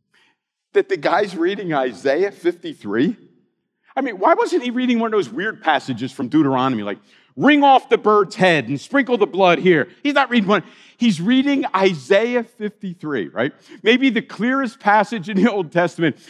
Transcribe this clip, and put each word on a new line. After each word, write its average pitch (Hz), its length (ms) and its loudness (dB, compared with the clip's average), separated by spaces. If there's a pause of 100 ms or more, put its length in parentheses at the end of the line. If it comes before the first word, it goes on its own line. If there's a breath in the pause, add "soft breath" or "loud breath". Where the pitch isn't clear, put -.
(720)
that 196 160 0
the 196 80 -2
guy's 170 400 -2
reading 180 360 -4
Isaiah 139 580 -2
fifty-three? 165 840 -4 (800 soft breath)
I 262 60 -4
mean, 349 180 -8
why 339 140 4
wasn't 359 300 0
he 247 80 -4
reading 247 280 0
one 226 140 -2
of 214 40 0
those 147 120 0
weird 214 320 -8
passages 131 500 -2
from 127 160 -8
Deuteronomy, 131 560 0
like, 101 160 -6 (380 soft breath)
"Wring 285 260 4
off 269 260 4
the 226 80 2
bird's 208 380 0
head 165 320 2
and 139 120 -6
sprinkle 247 380 -2
the 196 100 2
blood 175 320 2
here"? 170 280 2 (160 loud breath)
He's 285 100 -2
not 269 160 0
reading 226 200 0
one. 202 140 2 (340 loud breath)
He's 214 220 0
reading 262 460 0 (100)
Isaiah 196 680 0
fifty-three, 170 880 -8
right? 113 240 -4 (280 loud breath)
Maybe 247 280 2
the 208 120 0
clearest 254 580 -4
passage 202 500 0
in 214 60 -6
the 202 160 4
Old 190 200 -6
Testament 170 460 0 (120 loud breath)